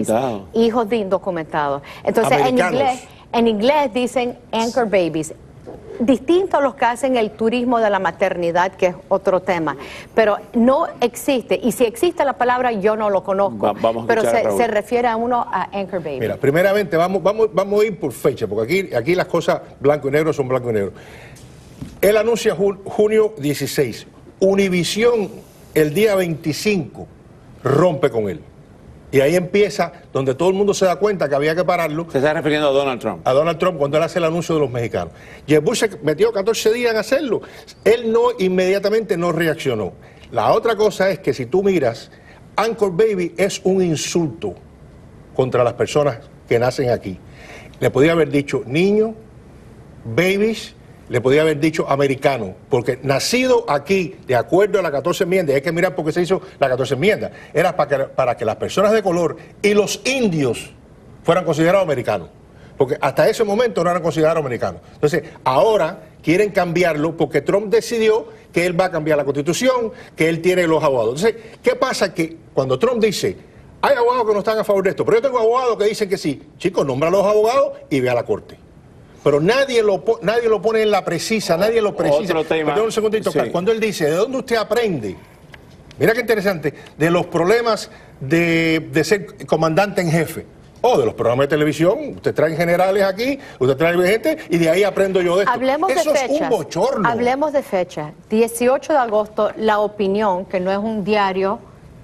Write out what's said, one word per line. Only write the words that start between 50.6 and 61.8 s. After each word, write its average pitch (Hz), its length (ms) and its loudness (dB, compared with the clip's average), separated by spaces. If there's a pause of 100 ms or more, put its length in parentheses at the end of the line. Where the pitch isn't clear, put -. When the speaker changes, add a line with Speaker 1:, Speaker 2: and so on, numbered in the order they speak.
Speaker 3:
le - 120 -2
podía 139 220 4
haber 156 180 2
dicho 160 300 0
americano, 135 640 0 (160)
porque 123 320 0
nacido 240 640 0
aquí, 165 480 -2 (100)
de 127 80 0
acuerdo 185 440 2
a 190 40 0
la 165 80 -4
catorce 143 340 -2
enmienda, 175 280 0
y 131 40 2
hay - 40 0
que 170 120 -4
mirar 180 220 0
por 160 120 -6
qué 156 60 0
se 175 100 -2
hizo 175 180 0 (180)
la 135 120 2
catorce 127 240 -2
enmienda, 143 360 0 (220)
era 170 240 0
para 147 120 0
que, 135 160 0
para 123 320 -2
que 113 100 -6
las 107 100 0
personas 196 360 0
de 220 100 2
color 175 340 0 (240)
y 208 140 2
los 202 320 0
indios 180 680 -2 (500)
fueran 175 220 2
considerados 165 380 2